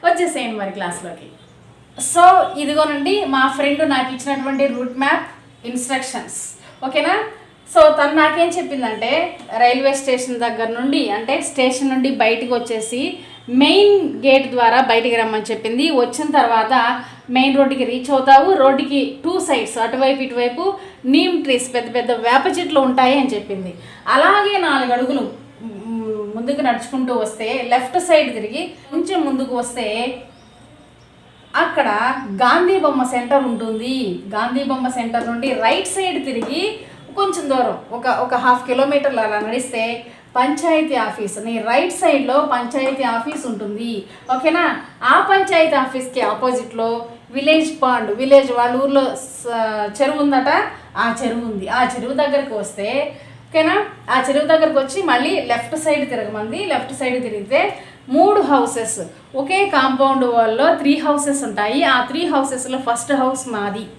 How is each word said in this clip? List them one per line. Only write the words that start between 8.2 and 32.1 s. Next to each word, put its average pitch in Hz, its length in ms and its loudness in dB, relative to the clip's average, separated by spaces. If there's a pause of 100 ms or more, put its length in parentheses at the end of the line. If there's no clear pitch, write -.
చెప్పిందంటే 240 560 -4 (520)
రైల్వే 262 360 4
స్టేషన్ 254 460 -2
దగ్గర 220 220 -2 (100)
నుండి, 277 260 0 (140)
అంటే 226 180 -2 (140)
స్టేషన్ 262 440 0
నుండి 262 180 0 (120)
బయటకు 226 340 0
వచ్చేసి 233 460 -4 (580)
మెయిన్ 392 340 6 (300)
గేట్ 269 300 6
ద్వారా 240 240 4 (100)
బయటికి 233 320 2
రమ్మని 220 300 -2
చెప్పింది. 226 340 -2 (160)
వచ్చిన 247 260 -2 (120)
తర్వాత 226 340 2 (640)
మెయిన్ 262 220 4
రోడ్డుకి 262 320 2
రీచ్ 247 240 -6
అవుతావు, 269 340 8 (140)
రోడ్డుకి 269 380 4 (260)
టూ 349 80 -2 (120)
సైడ్స్ 240 380 -2
అటువైపు 262 420 0
ఇటువైపు 240 380 -4 (500)
నీమ్ 349 300 2
ట్రీస్, 247 320 0
పెద్ద 226 120 -4 (100)
పెద్ద 240 120 -2 (160)
వేప 254 180 4 (140)
చెట్లు 302 300 2
ఉంటాయి 254 320 4
అని - 160 0
చెప్పింది. 190 360 -8 (440)
అలాగే 403 400 4 (100)
నాలుగు 262 320 0
అడుగులు 254 260 -2 (1120)
ముందుకు 277 320 -4
నడుచుకుంటూ 247 460 -4 (100)
వస్తే 214 260 -6 (220)
లెఫ్ట్ 254 260 0 (120)
సైడ్ 302 200 4 (100)
తిరిగి 233 240 -8 (260)
కొంచెం 349 280 -2 (120)
ముందుకు 262 320 -4
వస్తే 240 260 -6 (1800)
అక్కడ 285 240 0 (560)